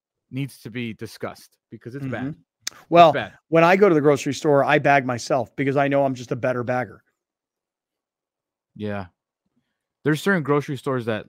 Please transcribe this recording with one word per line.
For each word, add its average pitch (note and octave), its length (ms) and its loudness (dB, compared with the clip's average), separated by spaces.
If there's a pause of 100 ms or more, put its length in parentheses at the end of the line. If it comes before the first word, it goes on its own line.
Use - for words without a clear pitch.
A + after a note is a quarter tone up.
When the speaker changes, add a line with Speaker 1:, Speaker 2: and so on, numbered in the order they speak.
(320)
Speaker 1:
needs C3 300 -10
to B2 100 -16
be A#2 220 -8
discussed - 640 -16 (140)
because A#2 240 -18
it's C#3 100 -12
bad. B2 220 -8
Speaker 2:
Mm-hmm. D#3 140 -14 (480)
Well, D#3+ 200 8
Speaker 1:
It's C#3 60 2
bad. A2 180 -6 (160)
Speaker 2:
when E3 140 4
I E3+ 120 6
go G3 140 6
to E3+ 60 4
the D3+ 60 2
grocery C#3+ 320 2
store, C#3+ 300 2
I C#3 160 -2
bag C#3 260 2
myself B2 500 -4
because C3+ 220 -4
I C#3+ 100 2
know C#3 180 0
I'm C3+ 100 -4
just A#2+ 160 -12
a D3 40 -6
better B2 280 -4
bagger. B2 380 -8 (1700)
Speaker 1:
Yeah. G2+ 320 -8 (960)
There's D3 180 0
certain F#3+ 220 0
grocery C#3+ 340 -2
stores B2+ 280 -6
that G#2+ 240 -4